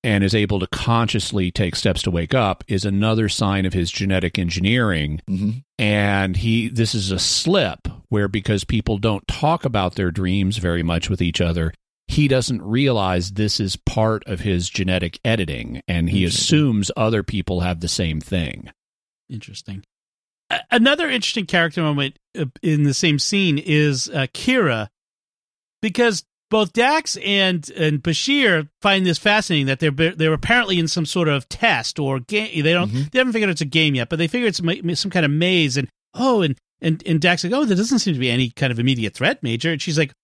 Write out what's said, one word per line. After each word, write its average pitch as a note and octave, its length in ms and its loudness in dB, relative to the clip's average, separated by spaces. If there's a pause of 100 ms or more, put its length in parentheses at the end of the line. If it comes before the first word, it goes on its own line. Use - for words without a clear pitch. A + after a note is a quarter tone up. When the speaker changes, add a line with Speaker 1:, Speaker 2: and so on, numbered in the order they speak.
Speaker 1:
and G#2 200 2
is G2 120 2
able G#2 240 2
to F#2 80 -2
consciously G#2+ 800 0
take F#2 260 -2
steps - 280 0
to F#2+ 80 0
wake E2+ 240 -2
up G#2 320 0
is G2 180 -2
another G#2+ 420 2
sign G2 380 0
of F#2 80 -2
his F2 180 0
genetic F#2 460 0
engineering. F2 920 0
Speaker 2:
Mm-hmm. G2 220 -2 (300)
Speaker 1:
And G2+ 580 2
he, A2+ 300 0
this A#2 260 0
is G2 160 -2
a F#2+ 80 -2
slip E3 720 0 (220)
where, G#2 180 2
because G2+ 360 0
people A2 360 -2
don't G#2+ 280 -2
talk D#3+ 380 0
about G2+ 300 0
their F2+ 160 0
dreams F#2+ 460 0
very E2+ 260 0
much E2+ 260 -2
with F2+ 140 0
each F2 180 0
other, E2 320 0 (340)
he D3 200 2
doesn't B2+ 340 0
realize G2 680 0
this G#2 280 -2
is G2 180 -2
part A2 500 0
of F#2 140 -6
his F2+ 280 0
genetic F2+ 560 -2
editing, F#2+ 600 -2
and E2+ 240 0
he F#2+ 120 2
Speaker 2:
Interesting. E2+ 200 0 (160)
Speaker 1:
assumes A2+ 360 2
other A2 280 0
people F#2 380 -4
have F2+ 180 -2
the F2 80 -6
same D#2+ 340 -2
thing. D#2 480 -6 (580)
Speaker 3:
Interesting. G#2 540 -14 (680)
A-, - 180 -2
another C#4 400 4
interesting A#3 380 -4
character E3+ 340 0
moment, C#3+ 380 -2 (200)
uh, D3+ 60 0 (160)
in D3+ 220 2
the C#3+ 100 4
same D3+ 240 2
scene F3+ 400 0
is, D3+ 560 0
uh, C3+ 220 -2
Kira, C#3+ 540 0 (920)
because A3 420 0 (260)
both G#3+ 240 2
Dax C#4+ 440 0
and, F#3+ 540 0
and D3+ 300 0
Bashir F3+ 680 2 (120)
find G3 240 2
this E3+ 120 2
fascinating G3+ 500 2
that C3+ 120 0
they're, D#3 120 2
they're D#3+ 420 2
apparently G3 460 2
in E3 80 0
some D#3+ 180 -2
sort E3+ 220 0
of C#3+ 220 -2
test E3 500 -2
or C3+ 200 -2
game. G#3 440 -4
They D#3+ 100 4
don't, F3 160 0
Speaker 2:
Mm-hmm. B2+ 220 -2
Speaker 3:
they B3+ 80 0
haven't B3+ 140 2
figured G#3+ 160 0
it's E3 120 -2
a D#3 40 0
game D3+ 300 2
yet, A#2+ 140 -2
but D#3+ 100 -2
they E3 80 2
figure A#3+ 200 0
it's F#3+ 140 -2
ma-, E3 120 0 (100)
ma-, E3+ 100 -2
some F3+ 180 -4
kind E3+ 140 2
of C#3+ 60 2
maze. D#3+ 460 2
And, C3+ 120 -2 (240)
oh, A#3+ 280 2
and, D3 140 0 (260)
and, D#3+ 240 0
and D#3+ 140 2
Dax F3 240 2
like, F3+ 100 -2
"Oh, C#4+ 120 2
there G3+ 120 2
doesn't A#3 220 2
seem F#3 140 0
to B2+ 60 -2
be B2+ 100 0
any B2 220 2
kind C3 200 -2
of A#2 80 -4
immediate A#2+ 360 0
threat, D#3+ 260 -2
Major." B2 300 -2
And D3+ 100 -4
she's D#3 160 -2
like D3+ 160 0 (100)